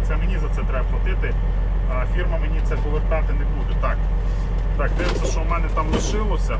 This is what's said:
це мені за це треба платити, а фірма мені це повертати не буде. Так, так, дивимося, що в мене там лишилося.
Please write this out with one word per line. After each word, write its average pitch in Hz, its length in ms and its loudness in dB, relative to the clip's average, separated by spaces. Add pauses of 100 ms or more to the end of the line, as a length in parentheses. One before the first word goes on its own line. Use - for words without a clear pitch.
це 160 120 0
мені 180 220 0
за - 120 0
це - 120 0
треба 175 300 0
платити, - 420 0 (600)
а 127 120 0
фірма - 320 0
мені - 260 0
це - 120 0
повертати - 580 0
не 147 120 0
буде. - 360 0
Так, - 160 0 (800)
так, 139 200 0
дивимося, - 340 0
що - 100 0
в - 80 0
мене 165 260 0
там 160 180 0
лишилося. 214 680 0